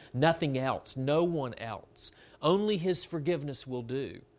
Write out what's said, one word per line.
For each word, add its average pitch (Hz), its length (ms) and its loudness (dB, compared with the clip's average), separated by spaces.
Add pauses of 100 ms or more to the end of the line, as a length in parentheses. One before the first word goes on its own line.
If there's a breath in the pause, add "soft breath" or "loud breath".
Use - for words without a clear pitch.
(140)
nothing 147 440 4
else, 127 400 -2
no 143 260 4
one 151 360 0
else. - 520 -10 (300 loud breath)
Only 202 340 4
His 180 300 0
forgiveness 147 600 -2
will 123 180 -6
do. 123 360 -6 (200)